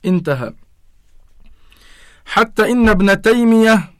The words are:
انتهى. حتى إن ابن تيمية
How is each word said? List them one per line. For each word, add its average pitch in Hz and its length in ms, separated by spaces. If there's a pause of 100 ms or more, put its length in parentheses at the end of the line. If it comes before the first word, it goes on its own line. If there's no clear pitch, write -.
انتهى. 143 480 (1700)
حتى 220 460
إن 233 160
ابن 196 340
تيمية 226 760